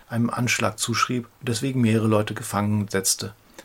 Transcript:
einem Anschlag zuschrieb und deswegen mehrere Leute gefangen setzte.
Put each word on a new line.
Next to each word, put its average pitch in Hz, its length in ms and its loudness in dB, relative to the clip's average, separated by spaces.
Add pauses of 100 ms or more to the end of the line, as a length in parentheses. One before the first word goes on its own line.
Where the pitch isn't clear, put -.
einem 117 220 0
Anschlag 113 500 -2
zuschrieb 120 480 -2 (140)
und 123 80 -4
deswegen 131 320 0
mehrere 110 260 4
Leute 107 260 2
gefangen 104 540 0
setzte. 98 460 -2 (320)